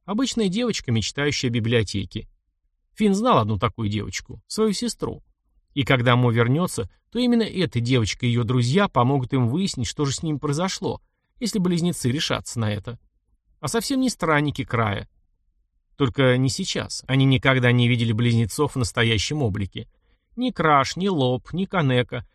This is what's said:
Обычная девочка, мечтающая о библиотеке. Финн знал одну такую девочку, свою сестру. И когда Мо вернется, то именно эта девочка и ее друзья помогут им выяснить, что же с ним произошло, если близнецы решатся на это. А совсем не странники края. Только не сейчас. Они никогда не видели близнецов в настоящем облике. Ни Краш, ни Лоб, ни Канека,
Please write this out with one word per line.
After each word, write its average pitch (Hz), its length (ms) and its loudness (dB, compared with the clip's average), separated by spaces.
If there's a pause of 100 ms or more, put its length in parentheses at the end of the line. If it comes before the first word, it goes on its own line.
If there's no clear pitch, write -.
Обычная 220 460 -2
девочка, 214 420 -2
мечтающая 127 580 -2
о 117 40 -4
библиотеке. 110 760 -2 (680)
Финн 208 200 2
знал 220 220 2
одну 110 200 0
такую 110 300 -2
девочку, 107 600 -8
свою 214 260 0
сестру. - 500 -8 (500)
И 143 100 -2
когда 123 340 4
Мо 123 140 4
вернется, 120 580 0 (220)
то - 60 -4
именно 240 260 2
эта 180 360 -2
девочка 120 460 0
и 123 40 2
ее 120 140 2
друзья 127 460 2
помогут 127 440 2
им 127 140 2
выяснить, 135 400 -2
что - 160 -4
же 139 80 -2
с - 120 -6
ним 151 160 -4
произошло, 156 640 -4 (380)
если 220 200 -2
близнецы 170 520 0
решатся 120 480 -4
на 107 140 -2
это. 117 260 -10 (640)
А 147 80 -4
совсем 262 320 -2
не 262 80 2
странники 147 560 0
края. 107 420 -2 (880)
Только 127 400 2
не 131 140 2
сейчас. - 580 -8
Они 135 180 4
никогда 131 460 4
не 123 160 4
видели 117 240 2
близнецов 117 640 0
в 135 60 -4
настоящем 117 640 0
облике. 104 460 -4 (500)
Ни 247 140 -2
Краш, 151 460 2
ни 180 100 -2
Лоб, 127 440 0
ни 185 140 -4
Канека, 131 680 0